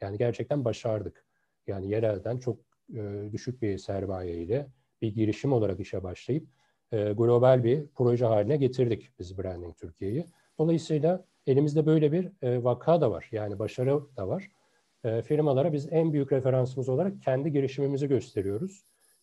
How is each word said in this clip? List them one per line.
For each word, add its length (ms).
Yani 180
gerçekten 460
başardık. 600
Yani 240
yerelden 480
çok, 200
e, 380
düşük 300
bir 160
sermaye 560
ile 320
bir 120
girişim 380
olarak 280
işe 220
başlayıp, 460
e, 200
global 520
bir 300
proje 300
haline 320
getirdik 640
biz 200
Branding 380
Türkiye'yi. 500
Dolayısıyla 640
elimizde 400
böyle 260
bir, 180
e, 220
vaka 360
da 100
var. 220
Yani 260
başarı 420
da 120
var. 220
E, 180
firmalara 500
biz 180
en 220
büyük 200
referansımız 560
olarak 340
kendi 300
girişimimizi 560
gösteriyoruz. 760